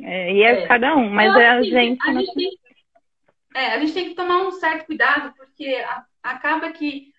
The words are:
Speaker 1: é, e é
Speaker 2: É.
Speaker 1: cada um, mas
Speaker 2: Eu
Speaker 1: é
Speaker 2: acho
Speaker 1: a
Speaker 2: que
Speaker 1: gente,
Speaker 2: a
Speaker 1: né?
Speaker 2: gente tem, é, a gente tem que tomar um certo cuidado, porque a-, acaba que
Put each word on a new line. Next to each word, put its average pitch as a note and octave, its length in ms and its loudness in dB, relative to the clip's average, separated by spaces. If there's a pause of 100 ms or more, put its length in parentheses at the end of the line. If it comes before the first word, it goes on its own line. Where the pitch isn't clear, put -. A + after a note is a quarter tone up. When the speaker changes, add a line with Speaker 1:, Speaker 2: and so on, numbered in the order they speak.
Speaker 1:
é, F#3 300 -6
e G3+ 100 4
é A#3+ 200 4
Speaker 2:
É. - 40 -4
Speaker 1:
cada B3 300 2
um, A#3+ 140 2
mas G#3+ 240 4
Speaker 2:
Eu B3+ 60 8
Speaker 1:
é A#3 80 8
Speaker 2:
acho A#3+ 100 4
Speaker 1:
a B3+ 40 2
Speaker 2:
que - 80 0
Speaker 1:
gente, B3 380 0
Speaker 2:
a C#4 40 0
Speaker 1:
né? B3+ 80 0
Speaker 2:
gente - 140 -4
tem, F4+ 160 -4 (1040)
é, C4 200 -2
a C4 60 -2
gente D#4 140 -2
tem F4 160 -6
que - 40 -16
tomar F4+ 320 0
um F#4 60 -4
certo D#4+ 340 -4
cuidado, C#4+ 500 -2
porque C4+ 300 -18 (220)
a-, - 160 -10 (180)
acaba D4+ 500 -4
que D4 460 -8